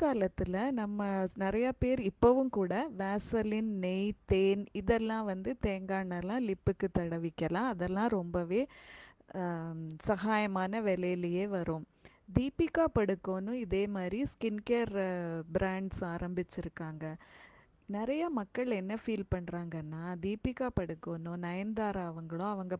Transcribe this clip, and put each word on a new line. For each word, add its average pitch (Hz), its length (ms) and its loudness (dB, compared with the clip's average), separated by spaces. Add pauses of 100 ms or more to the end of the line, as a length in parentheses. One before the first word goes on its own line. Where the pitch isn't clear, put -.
காலத்துல 202 680 2
நம்ம 208 640 0
நிறைய 214 380 2
பேர் 254 280 2
இப்பவும் 247 500 6
கூட 202 480 0
Vaseline, 214 800 0
நெய், 190 360 0 (120)
தேன் 196 460 4
இதெல்லாம் 220 540 0
வந்து 196 340 -2
தேங்காய் 190 440 -2
எண்ணெய்லாம் 190 500 -2
லிப்புக்கு 190 340 0 (120)
தடவிக்கலாம். 170 680 0
அதெல்லாம் 190 400 0
ரொம்பவே, 180 600 0 (680)
ஆம், 165 540 -4 (200)
சகாயமான 208 760 2
விலையிலேயே 180 680 2
வரும். 170 380 -2 (540)
தீபிகா 320 460 2 (140)
படுகோனும் 196 540 0
இதே 202 340 0
மாதிரி 202 360 -2
ஸ்கின் 226 340 -2 (120)
கேர், 233 260 2
அ, 175 460 -2 (180)
brands 190 400 2
ஆரம்பிச்சிருக்காங்க. 170 1160 -4 (720)
நிறைய 262 400 0
மக்கள் 247 400 -2
என்ன 196 360 -2
feel 214 180 0 (120)
பண்றாங்கன்னா, 170 840 -4
தீபிகா 233 480 -2 (100)
படுகோனும் 170 600 -4
நயன்தாரா 196 640 -2
அவங்களும் 165 400 -6
அவங்க 185 340 -4